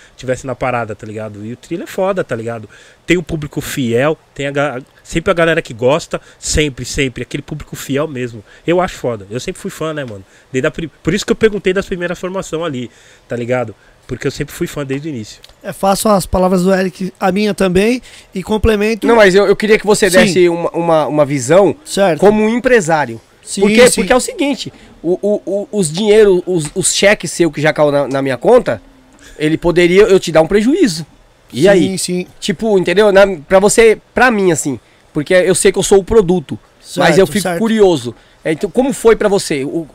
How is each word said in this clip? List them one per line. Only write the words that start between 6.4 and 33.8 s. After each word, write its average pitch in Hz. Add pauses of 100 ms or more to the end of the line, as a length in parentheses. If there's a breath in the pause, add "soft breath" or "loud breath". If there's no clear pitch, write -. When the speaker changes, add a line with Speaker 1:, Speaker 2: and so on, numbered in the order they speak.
Speaker 1:
sempre, 127
aquele 143
público -
fiel 143
mesmo. 123 (200 soft breath)
Eu 170
acho 175
foda, 113
eu 110
sempre 185
fui 202
fã, 160
né, 147
mano? 104 (280 soft breath)
Desde 131
a -
pri-, 156 (160)
por 160
isso 202
que -
eu -
perguntei 208
das 190
primeiras 175
formações 180
ali, 127 (380 soft breath)
tá -
ligado? 120 (340 soft breath)
Porque 127
eu 135
sempre -
fui 180
fã 147
desde 139
o 165
início. 117 (240)
Speaker 2:
É, 202
faço 196
as 196
palavras 185
do 190
Eric, 185
a 196
minha 202
também, 202 (340 loud breath)
e 190
complemento. 214
Speaker 3:
Não, 233
mas 208
eu, 196
eu 190
queria 214
que -
você 208
Speaker 2:
Sim. 175
Speaker 3:
desse 180
uma, 170
uma, 165
uma 147
visão 143
Speaker 2:
Certo. 185
Speaker 3:
como 214
um 214
empresário. 165 (240)
Speaker 2:
Sim, -
Speaker 3:
Por 202
quê? 226
Speaker 2:
sim. -
Speaker 3:
Porque 190
é 247
o 254
seguinte: 285 (300 loud breath)
o, 165 (100)
o, 202
o, 196
os 185
dinheiro, 202
os, 170
os -
cheques 196
seu 165
que 147
já 151
caiu 147
na, 143
na 135
minha 135
conta, 175 (580 loud breath)
ele 156
poderia 175
eu 190
te 175
dar 160
um 160
prejuízo. 208 (460)
E 117
Speaker 2:
Sim, 180
Speaker 3:
aí? 190
Speaker 2:
sim. 180 (140)
Speaker 3:
Tipo, 208
entendeu? 185
Na, 196 (200)
pra 190
você, 220 (160)